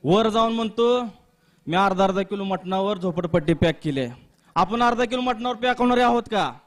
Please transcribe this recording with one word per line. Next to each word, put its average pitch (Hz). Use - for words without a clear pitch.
वर 208
जाऊन 226
म्हणतो, 233
"मी 156
अर्धा 190
अर्धा 190
किलो 196
मटणावर 190
झोपडपट्टी 170
पॅक 160
केली 139
आहे." 123
आपण 190
अर्धा 240
किलो 247
मटणावर 247
पॅक 240
होणारे 247
आहोत 240
का? 170